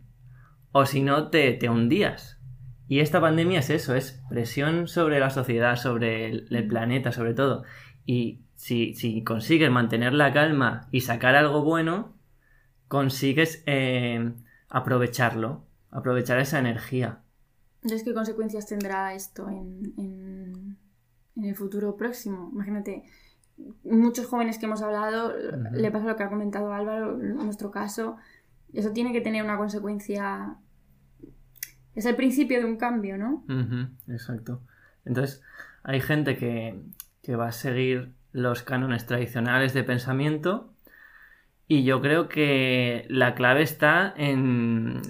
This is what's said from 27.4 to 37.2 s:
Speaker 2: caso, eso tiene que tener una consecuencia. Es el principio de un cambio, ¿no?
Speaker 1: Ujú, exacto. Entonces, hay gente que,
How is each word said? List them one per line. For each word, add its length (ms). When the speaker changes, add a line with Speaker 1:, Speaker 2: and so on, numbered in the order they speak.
Speaker 2:
caso, 460
eso 180
tiene 220
que 80
tener 220
una 140
consecuencia. 1000
Es 100
el 100
principio 440
de 60
un 120
cambio, 400
¿no? 300
Speaker 1:
Ujú, 640
exacto. 500
Entonces, 360
hay 180
gente 360
que, 420